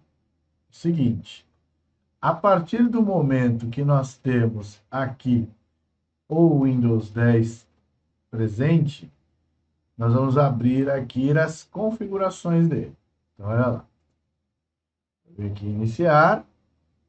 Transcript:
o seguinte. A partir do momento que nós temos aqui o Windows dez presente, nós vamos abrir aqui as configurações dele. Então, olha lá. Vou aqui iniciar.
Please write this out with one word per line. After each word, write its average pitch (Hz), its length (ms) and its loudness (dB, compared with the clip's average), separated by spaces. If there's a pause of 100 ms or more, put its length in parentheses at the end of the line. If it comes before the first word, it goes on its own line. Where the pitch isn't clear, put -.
(720)
o - 20 -20
seguinte. 131 720 -4 (760)
A 151 120 0
partir 202 560 2
do 220 140 0
momento 131 680 0
que 139 160 -4
nós 139 320 0
temos 110 640 -2 (100)
aqui 123 580 -2 (760)
o 156 380 2
Windows 117 460 0
dez 117 580 0 (640)
presente, 113 840 -2 (840)
nós 117 200 0
vamos 131 240 2
abrir 127 500 2
aqui 135 480 -2
as 160 280 -2
configurações 190 1000 -2
dele. 117 300 -4 (380)
Então, 101 160 -8
olha 120 160 0
lá. 117 180 -4 (1500)
Vou 101 100 -10
aqui 101 200 -10
iniciar. 151 800 2 (640)